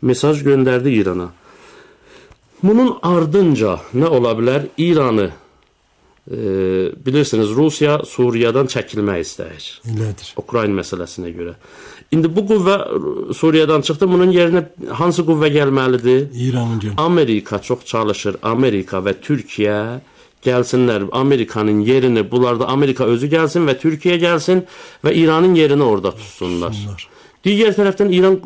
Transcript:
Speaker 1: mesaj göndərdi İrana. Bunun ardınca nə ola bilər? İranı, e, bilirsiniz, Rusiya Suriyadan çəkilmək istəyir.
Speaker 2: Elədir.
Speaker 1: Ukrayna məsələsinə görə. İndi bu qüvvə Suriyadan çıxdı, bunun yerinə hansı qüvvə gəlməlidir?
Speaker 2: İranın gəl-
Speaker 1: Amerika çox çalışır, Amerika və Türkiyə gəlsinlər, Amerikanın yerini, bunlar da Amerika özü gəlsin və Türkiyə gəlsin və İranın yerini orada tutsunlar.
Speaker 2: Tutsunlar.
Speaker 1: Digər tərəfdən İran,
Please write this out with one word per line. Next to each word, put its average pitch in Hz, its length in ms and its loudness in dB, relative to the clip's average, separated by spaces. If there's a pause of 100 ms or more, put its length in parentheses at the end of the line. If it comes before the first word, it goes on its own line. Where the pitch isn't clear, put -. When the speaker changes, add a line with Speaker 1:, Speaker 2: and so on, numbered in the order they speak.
Speaker 1:
mesaj 143 420 0
göndərdi 131 480 2
İrana. 90 380 0 (1300)
Bunun 220 400 2
ardınca 156 760 2 (160)
nə 135 120 2
ola 120 320 2
bilər? 127 280 0 (120)
İranı, 135 520 2 (1000)
e, - 60 -10 (680)
bilirsiniz, 127 440 0
Rusiya 147 540 0
Suriyadan 120 640 0
çəkilmək 104 580 -4
istəyir. 80 400 -14 (240)
Speaker 2:
Elədir. 107 480 -8
Speaker 1:
Ukrayna 101 460 -4
məsələsinə 87 520 -10
görə. 87 200 -12 (580)
İndi 160 240 2
bu 208 140 0
qüvvə 196 260 2 (580)
Suriyadan 156 460 2
çıxdı, 160 280 -2
bunun 180 240 4
yerinə 175 340 2 (260)
hansı 170 300 0
qüvvə 156 340 2
gəlməlidir? 131 800 2
Speaker 2:
İranın 120 460 -2
gəl- 104 160 -6
Speaker 1:
Amerika 143 640 0
çox - 260 -6
çalışır, 107 580 -4
Amerika 110 560 -2
və 95 180 -2
Türkiyə 110 840 -4 (460)
gəlsinlər, 123 680 0
Amerikanın 113 680 0
yerini, 120 500 2
bunlar 123 300 0
da 123 80 -2
Amerika 131 360 0
özü 120 280 0
gəlsin 160 340 0
və 131 140 0
Türkiyə 165 400 0
gəlsin 170 420 2 (420)
və 156 100 2
İranın 165 400 4
yerini 147 280 4
orada 101 300 0
tutsunlar. 90 580 -6
Speaker 2:
Tutsunlar. 104 380 -12 (340)
Speaker 1:
Digər 208 320 2
tərəfdən 196 400 0
İran, 185 320 4